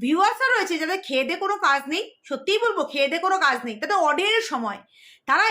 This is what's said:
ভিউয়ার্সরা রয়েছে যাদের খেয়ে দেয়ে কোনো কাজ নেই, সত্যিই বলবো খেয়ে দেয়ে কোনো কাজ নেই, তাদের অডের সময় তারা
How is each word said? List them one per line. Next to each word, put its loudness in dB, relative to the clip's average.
ভিউয়ার্সরা 2
রয়েছে 0
যাদের -2
খেয়ে 0
দেয়ে -4
কোনো 0
কাজ 2
নেই, -2
সত্যিই 0
বলবো 0
খেয়ে 0
দেয়ে -2
কোনো 2
কাজ 2
নেই, -6
তাদের 0
অডের 2
সময় -6
তারা 4